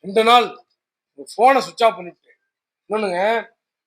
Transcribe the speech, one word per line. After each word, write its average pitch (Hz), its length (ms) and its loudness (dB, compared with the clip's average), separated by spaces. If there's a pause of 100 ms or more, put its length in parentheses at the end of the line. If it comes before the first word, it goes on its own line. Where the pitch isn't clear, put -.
ரெண்டு 196 200 0
நாள் 233 220 4 (640)
உங்க 139 240 -20
போனை 254 260 4
சுவிட்ச் 180 260 -6
ஆஃப் 180 120 0
பண்ணிட்டு. 175 320 -20 (600)
இன்னொன்னுங்க, 196 300 -4 (680)